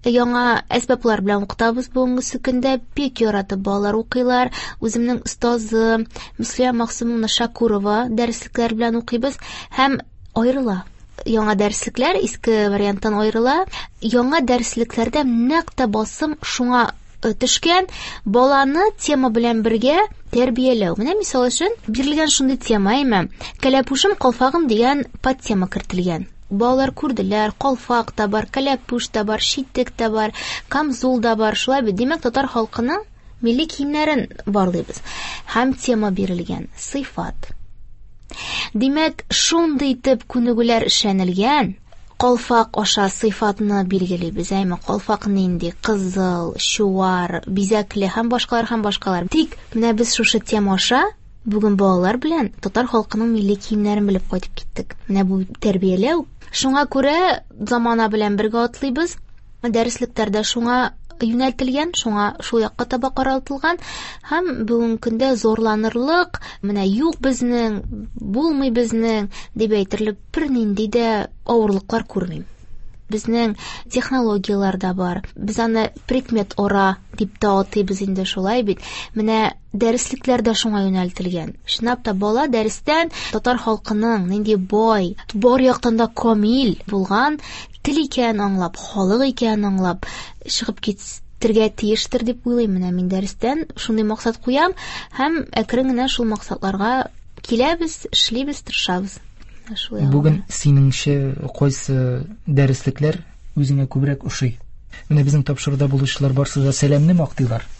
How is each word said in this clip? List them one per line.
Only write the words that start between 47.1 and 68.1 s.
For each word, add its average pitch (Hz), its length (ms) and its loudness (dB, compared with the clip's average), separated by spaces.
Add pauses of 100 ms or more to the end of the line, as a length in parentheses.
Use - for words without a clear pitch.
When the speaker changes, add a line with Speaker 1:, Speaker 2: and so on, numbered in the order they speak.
Speaker 1:
бизәкле 196 640 0
һәм 226 240 -2
башкалар, 233 380 0
һәм 226 160 0
башкалар. 185 420 -2
Тик 320 260 0 (200)
менә 233 180 2
без 233 240 0
шушы 220 220 2
тема 202 360 0
аша 247 280 2 (420)
бүген 208 320 2
балалар 190 400 4
белән 311 420 0
татар 233 300 0
халкының 220 420 0
милли 208 240 2
киемнәрен 208 540 0
белеп 185 200 0
кайтып - 260 -4
киттек. - 420 -8 (100)
Менә 196 160 2
бу 190 200 2 (180)
тәрбияләү. 196 640 2 (260)
Шуңа 269 380 0
күрә 294 540 2 (160)
замана 233 500 2
белән 208 260 0
бергә 214 300 0
атлыйбыз. 269 520 -2 (420)
Дәреслектәрдә 226 840 0
шуңа 240 360 0 (360)
юнәлтелгән, 262 800 0
шуңа 208 300 0 (160)
шул 226 200 0
якка 214 240 -2
таба 254 240 -2
каратылган 269 680 -2 (500)
һәм 311 360 0
бүген 233 320 0
көндә 240 380 0
зарланырлык, 226 1080 0 (200)
менә 202 240 -2
юк 240 340 0
безнең, 240 640 0 (320)